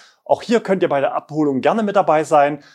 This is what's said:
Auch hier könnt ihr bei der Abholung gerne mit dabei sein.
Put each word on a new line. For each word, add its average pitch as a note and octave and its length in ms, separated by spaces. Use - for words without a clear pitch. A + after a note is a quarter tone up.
Auch - 180
hier A3+ 180
könnt F#3+ 220
ihr E3+ 60
bei C#3+ 120
der C3+ 140
Abholung D3 460
gerne F#3+ 240
mit G3 100
dabei D#3+ 300
sein. D3 400